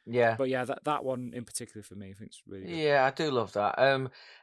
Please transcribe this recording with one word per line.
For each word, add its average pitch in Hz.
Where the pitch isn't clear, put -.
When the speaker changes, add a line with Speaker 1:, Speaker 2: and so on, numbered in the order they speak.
Speaker 1:
Yeah. 117
Speaker 2:
But 131
yeah, 127
that, 131
that 147
one 123
in 123
particular 107
for -
me, 98
I -
think 101
it's -
really 98
good. 170
Speaker 1:
Yeah, 143
I 135
do 156
love 117
that. 104
Um, 131